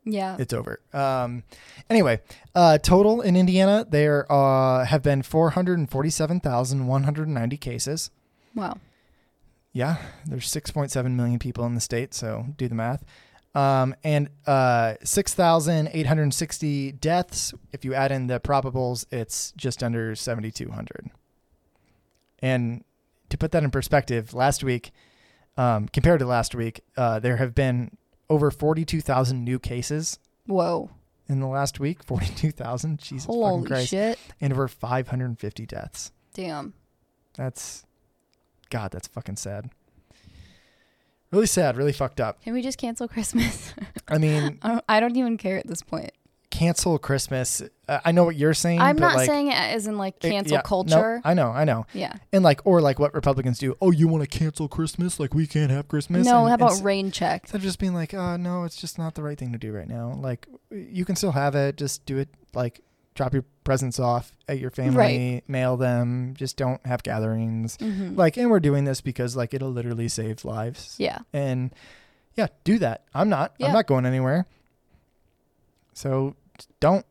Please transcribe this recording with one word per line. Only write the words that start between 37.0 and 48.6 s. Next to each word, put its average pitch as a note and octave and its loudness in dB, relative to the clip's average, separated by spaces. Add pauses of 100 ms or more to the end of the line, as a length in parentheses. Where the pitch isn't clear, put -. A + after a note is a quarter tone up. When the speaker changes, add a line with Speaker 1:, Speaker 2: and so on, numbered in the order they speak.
Speaker 2:
That's, - -10 (840)
God, G#2+ -6
that's - -12
fucking - -12
sad. G#2 -10 (1600)
Really G#3 4
sad, D3 2
really C#3+ 0
fucked C#3 -4
up. A2+ -4
Speaker 1:
Can A3+ -6
we B3+ -2
just B3+ -6
cancel A#3 -6
Christmas? - -2 (180)
<laughs> - -18
Speaker 2:
I D3+ 0
mean D3+ 2
Speaker 1:
I G#3+ -2
don't, A3+ -2
I G#3+ 6
don't A#3+ 0
even A#3 0
care F#3+ -4
at - -8
this E3+ -10
point. - -10 (380)
Speaker 2:
cancel E3 0
Christmas. C3 -4 (280)
Uh, C#3+ 0
I E3 2
know F3 8
what E3+ 2
you're D3+ 4
saying, E3+ 0